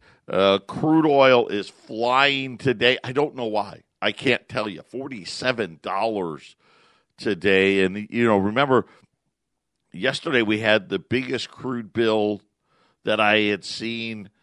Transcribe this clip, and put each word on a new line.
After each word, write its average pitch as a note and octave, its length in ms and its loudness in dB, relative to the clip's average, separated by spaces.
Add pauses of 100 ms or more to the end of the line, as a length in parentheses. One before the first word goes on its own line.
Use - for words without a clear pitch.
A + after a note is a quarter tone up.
(280)
Uh, G2 300 4
crude D#3 480 0
oil C3 440 6
is G2+ 200 -4
flying C3 880 0
today. A#2+ 460 0
I B2+ 80 -8
don't C#3+ 240 -2
know B2 100 -6
why. G#2 380 -6 (180)
I G#2+ 100 0
can't - 380 -2
tell A2 180 -6
you. D#2+ 140 -10
Forty-seven A#2 1000 -8
dollars F#2+ 720 -6 (600)
today. F#2+ 640 2
And, G2+ 260 -4
you A#2+ 160 0
know, G#2+ 120 4
remember, A#2 500 0 (1040)
yesterday C3 500 0
we G#2+ 200 0
had G#2+ 280 2
the F#2+ 80 -2
biggest B2 540 -4
crude A#2+ 420 -8
bill A2 480 0 (600)
that G#2+ 160 0
I G#2+ 220 4
had G#2 220 0
seen A2+ 680 -10 (120)